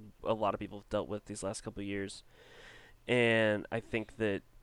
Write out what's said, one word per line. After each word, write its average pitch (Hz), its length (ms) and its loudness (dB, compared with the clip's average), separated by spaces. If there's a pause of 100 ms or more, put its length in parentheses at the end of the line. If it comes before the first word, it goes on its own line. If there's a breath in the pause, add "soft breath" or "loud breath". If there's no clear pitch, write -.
(240)
a 107 100 2
lot 104 200 2
of 107 60 -4
people 101 200 -8
have - 100 -20
dealt 101 180 0
with 104 180 -6
these 101 180 -10
last 98 180 -4
couple 101 200 -10
of 101 60 -6
years. 98 360 -6 (840 loud breath)
And 113 640 4
I 117 80 -2
think - 380 -4
that 104 240 2 (220)